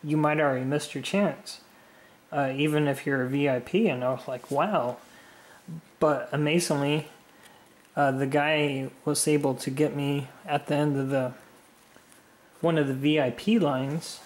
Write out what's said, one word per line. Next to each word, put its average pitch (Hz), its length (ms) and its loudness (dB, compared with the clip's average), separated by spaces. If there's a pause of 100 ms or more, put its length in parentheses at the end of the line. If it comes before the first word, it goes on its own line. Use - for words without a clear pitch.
you 151 140 0
might 151 220 2
already 131 260 2
missed 147 300 -2
your 131 80 -6
chance, - 580 -2 (680)
uh, 139 240 0
even 151 320 2
if 135 180 -2
you're 135 160 0
a 127 80 -2
V 143 180 2
I 127 120 2
P." 202 280 0
And 123 160 -2
I 127 60 0
was 127 180 -6
like, 127 220 -10
"Wow." 139 480 0 (1000)
But 147 320 2
amazingly, 151 760 0 (880)
uh, 143 160 4
the 135 140 0
guy 143 640 0 (160)
was 147 220 0
able 143 260 2
to 127 160 -6
get 143 260 0
me 143 320 -2 (160)
at 143 220 -4
the 147 80 -2
end 147 240 2
of 135 120 -2
the, 131 240 0 (1300)
one 165 180 2
of 143 80 2
the 131 80 -2
V 147 260 2
I 127 80 2
P 220 300 0
lines 143 680 -2